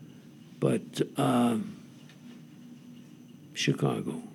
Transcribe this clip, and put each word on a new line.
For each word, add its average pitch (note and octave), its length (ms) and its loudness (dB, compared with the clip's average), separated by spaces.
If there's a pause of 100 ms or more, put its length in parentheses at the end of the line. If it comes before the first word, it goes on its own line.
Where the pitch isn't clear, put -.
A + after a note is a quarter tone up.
(600)
but, B2 220 4 (340)
uh, B2 420 4 (2000)
Chicago. - 680 0 (120)